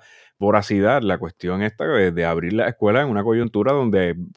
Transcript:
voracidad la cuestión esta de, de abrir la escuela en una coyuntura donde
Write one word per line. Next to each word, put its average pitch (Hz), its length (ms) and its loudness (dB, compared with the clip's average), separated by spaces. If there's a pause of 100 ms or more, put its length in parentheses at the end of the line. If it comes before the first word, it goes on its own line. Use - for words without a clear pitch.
(400)
voracidad 104 640 2
la 92 160 -2
cuestión 90 420 -6
esta 107 240 -4
de, 107 260 2
de 85 140 -2
abrir 85 280 -2
la 113 140 0
escuela 117 340 2
en 143 80 -2
una 104 140 -2
coyuntura 113 500 0
donde 101 420 0 (220)